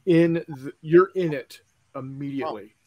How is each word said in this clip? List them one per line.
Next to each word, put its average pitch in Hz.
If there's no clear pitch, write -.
in 170
the, 143
you're 170
in 170
it -
immediately. 135